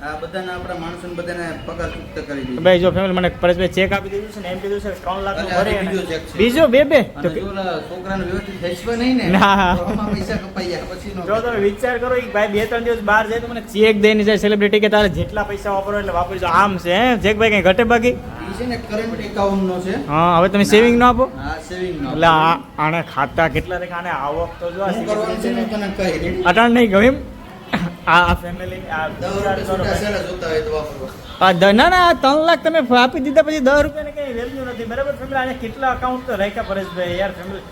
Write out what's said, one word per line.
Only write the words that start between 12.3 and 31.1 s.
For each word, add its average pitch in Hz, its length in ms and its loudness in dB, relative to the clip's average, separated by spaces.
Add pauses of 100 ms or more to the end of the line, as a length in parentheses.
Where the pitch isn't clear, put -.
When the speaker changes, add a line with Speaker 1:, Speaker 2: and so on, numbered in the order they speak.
Speaker 2:
ભાઈ 208 160 2
બે 202 180 0
ત્રણ 233 180 -2
દિવસ 233 180 0
બહાર 208 260 2
જાય 226 120 -2
તો 233 80 -8
મને 233 140 -8
ચેક 214 400 4
દઈને 214 220 6
જાય 208 140 4
સેલિબ્રિટી 208 420 4
કે 208 100 4
તારે 208 200 4
જેટલા 175 340 -4
પૈસા 202 280 -6
વાપરો 196 280 -2
એટલે 196 120 -4
વાપરી 180 280 -2
જાઓ. 175 120 0
આમ 190 260 4
છે, 175 160 0
હે? 233 240 4
જેક 196 200 0
ભાઈ 220 120 4
કઈ 208 120 2
ઘટે 190 220 4
બાકી? 233 240 4
Speaker 1:
ઈ 240 60 2 (460)
છે 247 80 -4
ને 240 100 -4
કરંટ 226 420 -6
એકાઉન્ટ 202 440 0
નો 180 180 -2
છે. 214 260 -4
Speaker 2:
હા, 165 320 4
હવે 185 100 6
તમે 202 140 2
સેવિંગ 226 340 6
નો 240 80 6
આપો? 247 180 6
Speaker 1:
હા, 156 320 -6 (140)
સેવિંગ 180 320 -6
નો 135 100 -4
Speaker 2:
એટલે 160 160 4
Speaker 1:
આપો. 160 540 2
Speaker 2:
આ, 151 40 2
આને 160 180 -2 (120)
ખાતા 139 320 0
કેટલા 156 320 -4
દેખા, 180 160 -8
આને 175 140 -6
આવક 156 400 -4 (100)
તો 175 120 -6
જો 180 100 -6
આ 190 100 -2
Speaker 1:
હું 220 140 -4
કરવાનું 214 320 -2
છે 226 120 -2
ને 233 140 -2
તને 208 340 -4
કહી 175 360 -2
દઉં. 185 100 -2
Speaker 2:
અટાણ 214 280 4
નહીં 233 180 4
ગયું 196 140 4
એમ? 262 120 4 (920)
આ, 175 240 4
આ - 20 4
ફેમિલી, 180 420 -8
આ 165 320 -6
Speaker 1:
દસ 156 80 -8
Speaker 2:
વિચાર 180 180 -6
Speaker 1:
રૂપિયા 196 220 -2
Speaker 2:
કરો 190 220 -4
Speaker 1:
છૂટા - 60 -2
Speaker 2:
ભાઈ. 185 200 0
Speaker 1:
છેલ્લા 202 180 -2
જોતા 175 260 -6
હોય 156 140 0
તો 151 120 -4
વાપરવા. 147 720 -2